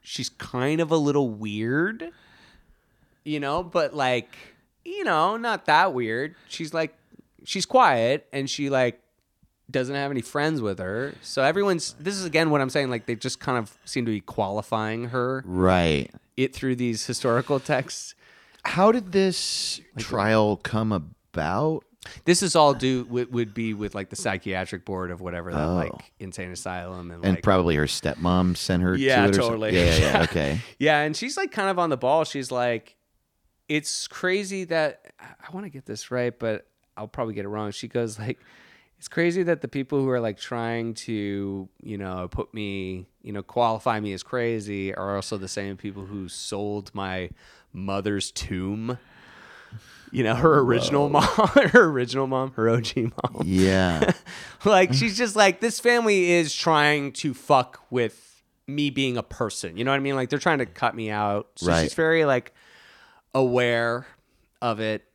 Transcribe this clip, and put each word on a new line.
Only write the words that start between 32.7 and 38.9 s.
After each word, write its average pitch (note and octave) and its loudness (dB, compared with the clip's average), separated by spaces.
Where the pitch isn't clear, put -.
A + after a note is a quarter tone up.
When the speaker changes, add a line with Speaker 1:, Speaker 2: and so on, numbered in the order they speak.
Speaker 1:
"It's - -4
crazy F#3+ -4
that," E3 -2
I, G#2+ -20
I - -20
wanna F#3+ -12
get C#3 -18
this - -12
right, B2 -2
but A2+ -4
I'll G#2+ -12
probably A2+ -6
get G#2 -6
it G2+ -8
wrong. G#2 -6
She A#2 -10
goes, A2+ -4
like, G#2+ -8